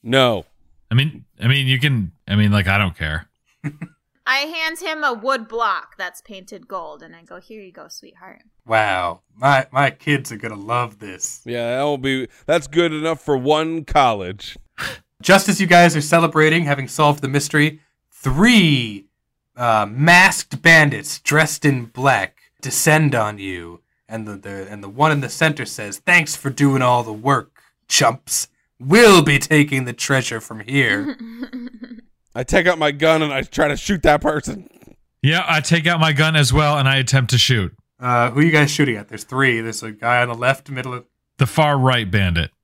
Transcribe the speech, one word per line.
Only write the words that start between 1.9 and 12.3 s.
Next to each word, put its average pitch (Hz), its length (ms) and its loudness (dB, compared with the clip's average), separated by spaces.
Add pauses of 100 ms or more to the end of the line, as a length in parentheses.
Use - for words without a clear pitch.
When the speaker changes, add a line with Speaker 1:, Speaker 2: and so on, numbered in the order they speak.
Speaker 2:
I 98 80 0
mean, 104 160 4
like, 101 160 2
I 98 100 2
don't 95 180 -2
care. 78 320 -8 (360)
<laughs> - 640 -16
Speaker 3:
I 262 100 0
hand 320 420 -8
him 311 240 -8
a 262 80 -2
wood 233 360 -6
block 226 480 -6
that's 180 240 -12
painted 190 480 -20
gold, 160 340 -14
and 165 120 -20
I 170 80 -20
go, 175 180 -20
"Here 220 220 -20
you 185 100 -20
go, 160 160 -20
sweetheart." - 540 -20 (240)
Speaker 4:
Wow. 98 540 -2 (160)
My, 131 340 2
my 135 200 0
kids 139 420 -4
are 110 40 -12
gonna 110 200 -10
love 110 420 -6
this. 98 460 -14
Speaker 1:
Yeah, 120 320 -6
that'll 143 220 -4
be, 131 280 -4 (200)